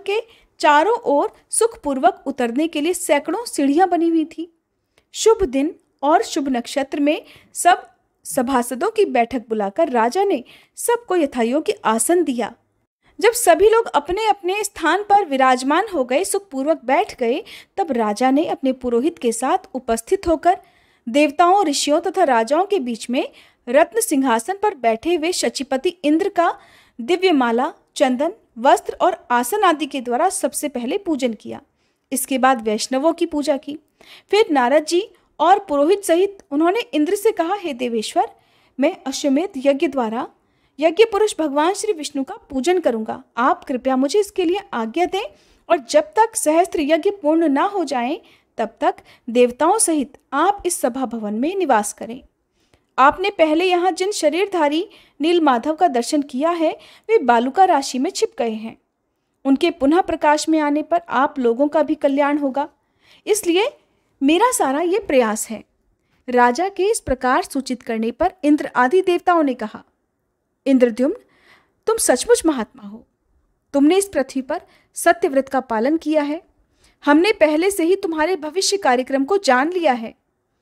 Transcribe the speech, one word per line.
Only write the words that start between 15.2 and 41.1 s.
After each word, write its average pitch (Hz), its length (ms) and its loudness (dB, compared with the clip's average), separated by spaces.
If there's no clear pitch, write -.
विराजमान 269 720 2
हो 269 100 0
गए, 262 200 -2
सुखपूर्वक 311 600 -4
बैठ 269 340 -2
गए, 254 260 -2
तब 339 160 -2
राजा 233 380 0
ने 294 160 2
अपने 277 260 -2
पुरोहित 254 460 -2
के 233 140 -2
साथ 294 260 -2
उपस्थित 269 540 -4
होकर 339 300 2
देवताओं, 302 560 4
ऋषियों 294 360 0
तथा 370 240 0
राजाओं 262 420 2
के 392 120 0
बीच 240 320 -6
में 320 220 -4
रत्न 330 320 2
सिंहासन 269 640 0
पर 415 120 0
बैठे 233 400 -2
हुए 320 180 -2
शचीपति 262 560 -4
इंद्र 320 400 0
का 381 300 0
दिव्य 349 320 0
माला, 254 400 0
चंदन, 277 360 0
वस्त्र 320 420 2
और 339 300 -2
आसन 247 340 0
आदि 320 220 0
के 269 140 -8
द्वारा 247 280 0
सबसे 294 400 -4
पहले 262 300 -6
पूजन 262 360 -2
किया। 120 260 -14
इसके 262 260 -2
बाद 254 240 2
वैष्णवों 262 500 -2
की 330 140 -4
पूजा 294 300 -2
की। 285 220 -12
फिर 427 200 4
नारद 277 340 2
जी 349 260 -2
और 359 180 4
पुरोहित 339 460 0
सहित 370 340 0
उन्होंने 339 300 2
इंद्र 311 340 -2
से 427 180 2
कहा, 339 220 -2
"हे 359 180 -6
देवेश्वर, 240 560 -2
मैं 285 160 0
अश्वमेध 285 500 0
यज्ञ 277 320 0
द्वारा 254 400 -4
यज्ञ 330 240 4
पुरुष 427 340 0